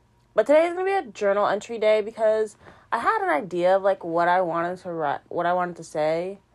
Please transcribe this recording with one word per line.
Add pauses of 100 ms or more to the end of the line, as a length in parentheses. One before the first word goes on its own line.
(320)
but
today
is
gonna
be
a
journal
entry
day
because (360)
I
had
an
idea
of,
like,
what
I
wanted
to
write,
what
I
wanted
to
say (160)